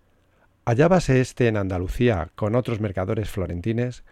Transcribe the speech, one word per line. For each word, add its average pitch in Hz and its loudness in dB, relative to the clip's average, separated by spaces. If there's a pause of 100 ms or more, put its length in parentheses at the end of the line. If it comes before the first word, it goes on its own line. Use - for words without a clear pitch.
(640)
Hallábase 135 4
éste 123 0
en 107 2
Andalucía 95 0
con 107 -2
otros 117 -2
mercaderes 104 -4
florentines 110 -4